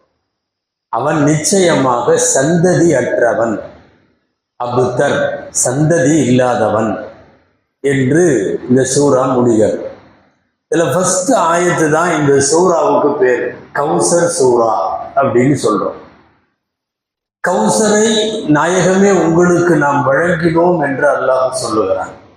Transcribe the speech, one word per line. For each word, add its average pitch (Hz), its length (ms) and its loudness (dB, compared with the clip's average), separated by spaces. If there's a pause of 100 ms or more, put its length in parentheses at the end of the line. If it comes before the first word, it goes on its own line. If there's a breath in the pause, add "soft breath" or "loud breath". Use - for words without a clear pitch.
(880)
அவன் 147 340 -2
நிச்சயமாக 151 960 0 (160)
சந்ததி 165 580 2
அற்றவன், 113 680 -2 (1040)
அபுதர், 123 840 -2 (160)
சந்ததி 151 600 0
இல்லாதவன் 113 800 0 (760)
என்று 135 760 0 (100)
இந்த 127 160 2
சூரா 135 400 0
முடிகிறது. 120 640 0 (840)
இதுல 156 200 0
ஃபர்ஸ்ட் 185 380 -2
ஆயத்து 170 580 0
தான் 160 300 0
இந்த 139 320 2
சூராவுக்கு 156 640 2
பேர் 127 380 0 (200)
கௌசர் 170 520 0 (140)
சூரா 113 480 0 (280)
அப்படின்னு 131 460 2
சொல்றோம். 101 400 -4 (1500)
கௌசரை 214 840 0 (180)
நாயகமே 180 600 2
உங்களுக்கு 175 680 2
நாம் 139 360 0
வழங்கினோம் 170 720 0
என்று 139 240 -2
அல்லாஹ் 131 420 0
சொல்லுகிறான். 104 580 -4 (280)